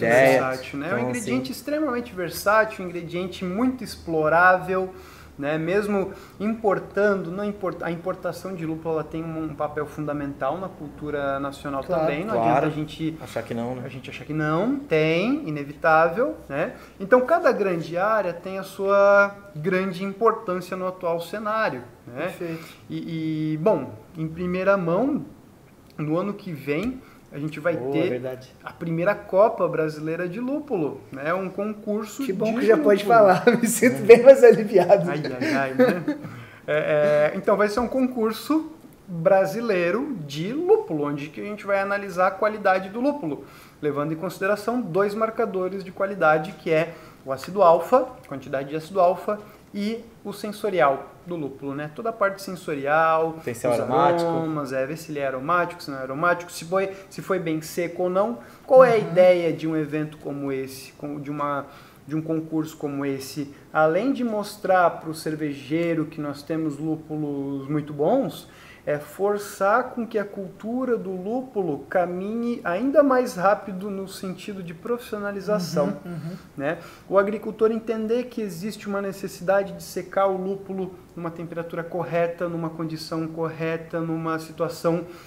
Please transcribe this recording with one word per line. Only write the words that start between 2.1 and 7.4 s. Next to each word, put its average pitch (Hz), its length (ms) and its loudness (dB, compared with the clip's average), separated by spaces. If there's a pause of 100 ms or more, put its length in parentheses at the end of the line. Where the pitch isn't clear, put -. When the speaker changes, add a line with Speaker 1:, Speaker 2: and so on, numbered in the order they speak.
Speaker 2:
versátil, 196 720 0
um 180 40 -8
ingrediente 175 560 -8
muito 220 400 -2
explorável, 175 1080 2 (460)
né? 147 200 -2
Mesmo 196 540 0 (280)
importando, 196 880 0
não 196 140 -6